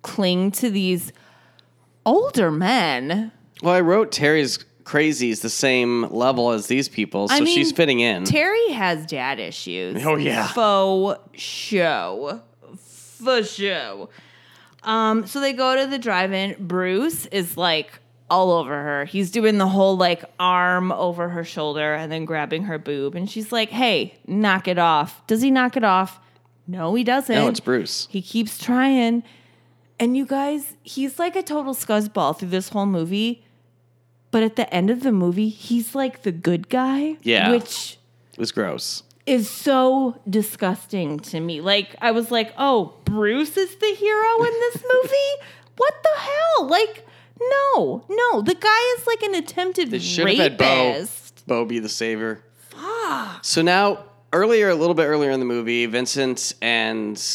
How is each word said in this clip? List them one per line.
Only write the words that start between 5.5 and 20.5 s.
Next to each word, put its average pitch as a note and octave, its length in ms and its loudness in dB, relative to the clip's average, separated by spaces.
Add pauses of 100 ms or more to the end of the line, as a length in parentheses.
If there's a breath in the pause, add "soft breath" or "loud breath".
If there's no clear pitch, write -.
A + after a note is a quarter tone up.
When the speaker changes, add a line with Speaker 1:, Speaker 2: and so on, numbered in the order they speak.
Speaker 2:
level A#2+ 400 2
as G#2+ 160 -2
these C3 200 0
people, G2+ 400 -2
so B3+ 80 2
Speaker 1:
I D4 40 2
mean, E4 160 2
Speaker 2:
she's D#4+ 160 2
fitting C#3+ 300 2
in. G2+ 220 2
Speaker 1:
Terry F#4+ 480 2
has F3+ 360 -2
dad C3+ 320 -6
issues. F#2 680 -8
Speaker 2:
Oh, D#3 100 2
yeah. C#3 320 -2
Speaker 1:
Faux G3 720 0 (220)
show. C#3+ 1000 -4 (360)
For - 640 -4
show. C#3+ 680 -6 (760 soft breath)
Um, A3 420 0
so C#4 140 -8
they C#4 140 0
go C4 220 0
to C4+ 140 0
the C#4 80 -4
drive-in. G3 640 -2
Bruce F#3 680 -2
is, F#3+ 300 -4
like, E3 420 -2 (300)
all F#3 220 4
over D3+ 220 0 (100)
her. D3 220 -4
He's F#3+ 260 -4
doing G#3+ 260 2
the F#3+ 100 4
whole, F#3+ 300 4
like, F3 260 2 (160)
arm F3+ 520 2